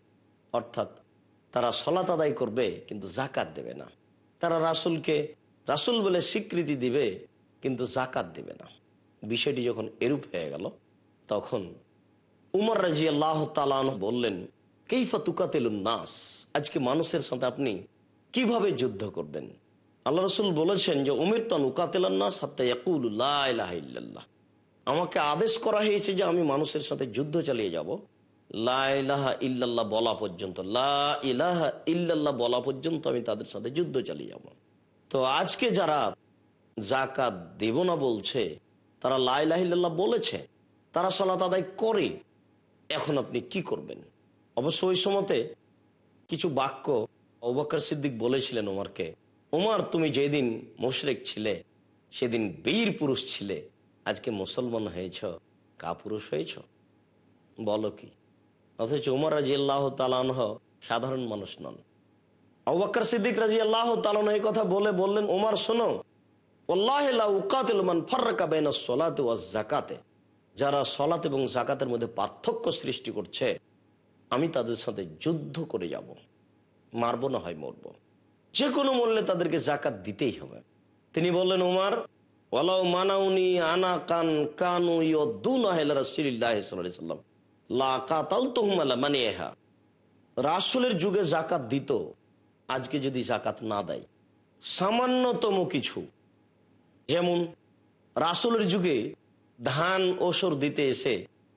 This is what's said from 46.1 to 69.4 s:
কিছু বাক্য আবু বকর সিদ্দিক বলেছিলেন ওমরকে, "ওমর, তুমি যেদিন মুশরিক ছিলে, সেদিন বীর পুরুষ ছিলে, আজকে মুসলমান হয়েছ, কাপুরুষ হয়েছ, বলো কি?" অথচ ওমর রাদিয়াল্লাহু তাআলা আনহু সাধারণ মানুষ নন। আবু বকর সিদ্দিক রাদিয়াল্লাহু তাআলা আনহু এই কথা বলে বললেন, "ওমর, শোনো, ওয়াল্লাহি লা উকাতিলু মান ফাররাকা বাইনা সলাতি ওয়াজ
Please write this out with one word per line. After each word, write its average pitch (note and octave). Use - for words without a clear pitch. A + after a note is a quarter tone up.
কিছু E3+
বাক্য C3+
আবু A#2+
বকর D3
সিদ্দিক C#3
বলেছিলেন A#2+
ওমরকে, F#2+
"ওমর, G3
তুমি E3
যেদিন C3+
মুশরিক B2+
ছিলে, G#2+
সেদিন A2+
বীর G3+
পুরুষ -
ছিলে, F#2+
আজকে G#2+
মুসলমান A2
হয়েছ, F2+
কাপুরুষ G2+
হয়েছ, -
বলো G#2+
কি?" -
অথচ C3+
ওমর D3
রাদিয়াল্লাহু C#3
তাআলা C3
আনহু B2+
সাধারণ B2+
মানুষ G#2
নন। B1+
আবু D#3
বকর G#3
সিদ্দিক A3+
রাদিয়াল্লাহু A3+
তাআলা G#3
আনহু G#3
এই G#3
কথা G#3+
বলে G3+
বললেন, G3+
"ওমর, G#3
শোনো, G#3
ওয়াল্লাহি B3+
লা A3+
উকাতিলু G3+
মান F3
ফাররাকা A3+
বাইনা D3+
সলাতি C#3+
ওয়াজ A2